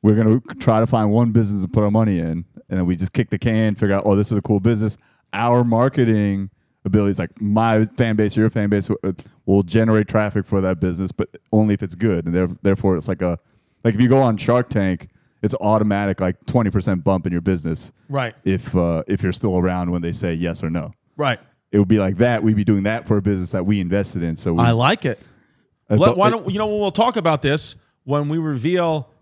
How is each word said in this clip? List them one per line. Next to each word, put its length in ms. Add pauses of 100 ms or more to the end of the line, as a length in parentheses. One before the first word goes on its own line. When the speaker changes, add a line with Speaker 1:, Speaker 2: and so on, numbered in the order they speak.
Speaker 1:
We're 140
gonna 260 (180)
try 220
to 60
find 240
one 200
business 300
to 80
put 140
our 80
money 280
in, 80
and 180 (340)
then 60
we 120
just 160
kick 160
the 100
can, 360
figure 200
out, 100
"Oh, 120
this 140
is 60
a 40
cool 180
business." 380 (340)
Our 320
marketing 880 (340)
abilities, 360
like, 220
my 440 (120)
fan 200
base, 180
your 140
fan 200
base, 180
w-, 120 (100)
uh, 40 (320)
will 180
generate 460
traffic 360
for 140
that 220
business, 320
but 160 (240)
only 220
if 80
it's 120
good. 300
And 100
there-, 140 (120)
therefore, 360
it's 100
like 140
a, 180 (460)
like, 100
if 60
you 80
go 120
on 160
Shark 320
Tank, 380 (340)
it's 200
automatic, 580
like, 260
twenty 260
percent 340
bump 200
in 60
your 100
business 520 (160)
Speaker 2:
Right. 340
Speaker 1:
if, 320
uh, 320
if 160
you're 80
still 260
around 340
when 100
they 100
say 220
yes 280
or 80
no. 220 (240)
Speaker 2:
Right. 240 (320)
Speaker 1:
It 60
would 100
be 120
like 180
that. 240
We'd 140
be 80
doing 200
that 240
for 100
a 40
business 300
that 120
we 160
invested 440
in. 140
So 160
we 100
Speaker 2:
I 80
like 340
it. 140 (680)
Speaker 1:
Uh, 100
Speaker 2:
Let, 100
Speaker 1:
but 100
Speaker 2:
why 120
Speaker 1:
it 20
Speaker 2:
don't, 180
you 80
know, 80
we'll 240
talk 260
about 280
this 320 (300)
when 220
we 120
reveal 680 (140)